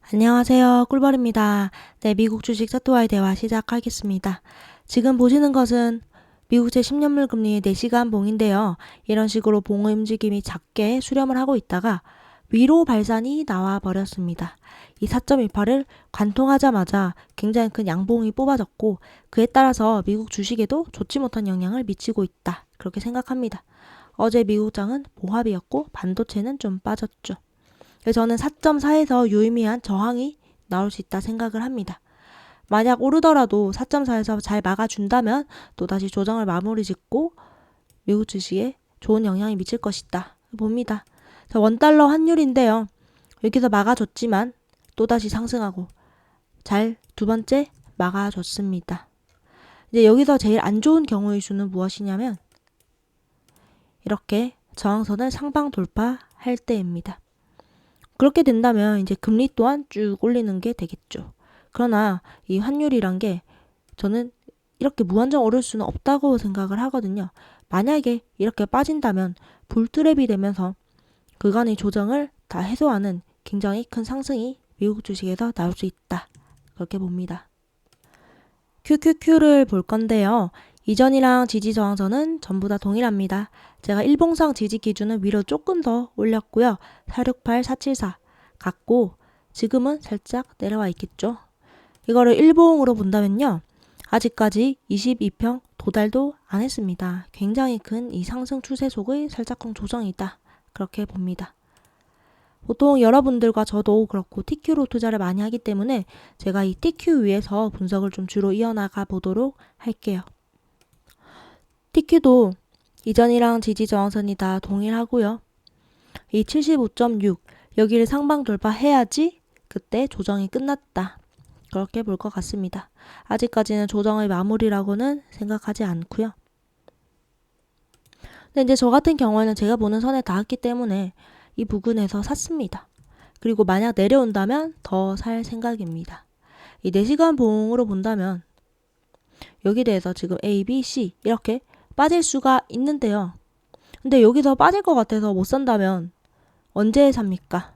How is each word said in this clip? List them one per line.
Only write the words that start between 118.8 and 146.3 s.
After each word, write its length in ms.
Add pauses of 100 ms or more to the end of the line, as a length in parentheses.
그때 380
조정이 420
끝났다. 720 (540)
그렇게 300
볼 140
것 180
같습니다. 560 (340)
아직까지는 640
조정의 400
마무리라고는 1040
생각하지 540
않고요. 480 (2250)
근데 160
이제 140
저 140
같은 260
경우에는 380
제가 220
보는 240
선에 220
닿았기 360
때문에 540 (440)
이 80
부근에서 580
샀습니다. 640 (520)
그리고 240
만약 320
내려온다면 880
더 340
살 280
생각입니다. 800 (580)
이 80
네 140
시간 320
봉으로 500
본다면 560 (1200)
여기 200
대해서 280
지금 320
A, 200
B, 180
C 320 (100)
이렇게 360 (340)
빠질 280
수가 460
있는데요. 680 (640)
근데 220
여기서 320
빠질 280
것 120
같아서 400
못 100
산다면 640 (640)